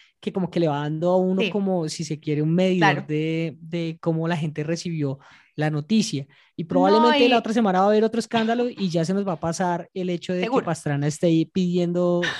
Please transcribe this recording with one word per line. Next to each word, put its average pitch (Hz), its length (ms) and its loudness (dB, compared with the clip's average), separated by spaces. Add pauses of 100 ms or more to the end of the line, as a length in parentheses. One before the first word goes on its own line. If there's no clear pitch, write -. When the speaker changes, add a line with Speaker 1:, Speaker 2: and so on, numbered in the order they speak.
(220)
Speaker 1:
que - 100 -6
como 180 180 -2
que 180 120 -2
le 165 80 4
va 143 100 0
dando 156 320 0
a 185 60 4
uno 185 240 2
Speaker 2:
Sí. 202 80 0
Speaker 1:
como, 185 400 -2
si 165 160 -8
se 151 140 -6
quiere, 151 220 -2
un 160 140 2
medidor 185 380 4
Speaker 2:
Claro. 139 140 -4
Speaker 1:
de, 160 520 -4
de 165 420 -8
cómo 165 260 -2
la 170 100 -2
gente 151 260 -6
recibió 156 560 -4 (360)
la 151 140 0
noticia. 151 560 -2 (320)
Y 175 60 -6
Speaker 2:
No, 165 60 -8
Speaker 1:
probablemente 240 600 4
la 240 60 6
Speaker 2:
y - 20 4
Speaker 1:
otra 226 160 -2
semana 196 260 2
va 190 60 4
a 208 40 4
haber 214 160 4
otro 226 140 -2
escándalo 233 500 -2
y 196 200 -4
ya 165 160 0
se 190 80 -2
nos 196 140 -2
va 175 60 -2
a 156 60 -6
pasar 175 540 -4
el 180 160 -4
hecho 175 240 -6
de 180 100 -2
Speaker 2:
Seguro. 240 180 0
Speaker 1:
que - 40 -14
Pastrana 147 420 -2
esté 165 200 0
ahí 165 180 4
pidiendo, 175 760 0 (180)